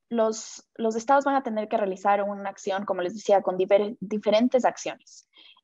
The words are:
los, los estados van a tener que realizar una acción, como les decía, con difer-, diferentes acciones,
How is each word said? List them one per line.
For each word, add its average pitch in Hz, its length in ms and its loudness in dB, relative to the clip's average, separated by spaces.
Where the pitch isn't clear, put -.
los, 220 680 -4
los 220 220 -2
estados 277 280 2
van 277 120 2
a 269 80 0
tener 214 240 -4
que 226 80 -2
realizar 202 480 0
una 196 260 -8
acción, 196 340 -6
como 185 180 -4
les 180 120 -4
decía, 202 280 4
con 185 140 -2
difer-, 202 440 2
diferentes 214 640 2
acciones, - 640 -6